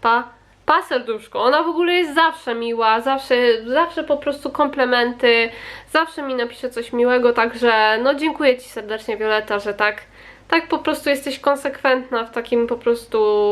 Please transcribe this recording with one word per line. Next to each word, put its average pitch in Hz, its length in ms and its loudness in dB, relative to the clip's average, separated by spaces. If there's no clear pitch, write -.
pa, 240 220 2
pa, 320 160 4
serduszko". 214 640 -4
Ona 285 200 4
w 320 60 -2
ogóle 339 240 0
jest 339 220 0
zawsze 320 400 0
miła, 233 460 0
zawsze, 262 340 0
zawsze 311 380 0
po 302 140 0
prostu 285 320 -6
komplementy, 247 1000 2
zawsze 311 280 0
mi 269 140 -4
napisze 240 340 -6
coś 233 240 -8
miłego, 247 400 4
także 226 680 2
no 277 100 2
dziękuję 294 440 2
ci - 120 -20
serdecznie, 214 480 -8
Violeta, 214 420 0
że 208 140 -6
tak, 208 280 -2
tak 330 200 0
po 311 100 -2
prostu 294 320 -2
jesteś 269 300 -2
konsekwentna 262 840 -2
w 233 80 -12
takim 233 360 -2
po 240 100 -4
prostu 233 420 -2